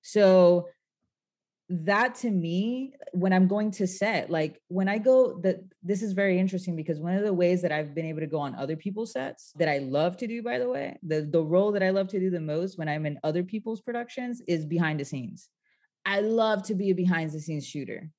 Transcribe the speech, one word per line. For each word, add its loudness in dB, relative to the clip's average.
So 6
that 0
to -4
me, -2
when 2
I'm 6
going 0
to -2
set, -2
like, -2
when 0
I 0
go, 4
the, -2
this -2
is -4
very 2
interesting -2
because -4
one -4
of 0
the 0
ways 2
that 0
I've -4
been -6
able -6
to -6
go -4
on -6
other -6
people's -8
sets -8
that 0
I 0
love 0
to -6
do, -8
by -2
the 0
way, -6
the, -2
the 2
role 4
that 2
I 4
love 2
to -2
do 2
the -2
most -4
when -4
I'm -2
in -4
other 0
people's -6
productions -8
is -2
behind 0
the -4
scenes. -10
I 0
love 2
to -2
be 0
a 4
behind 2
the -8
scenes -6
shooter -10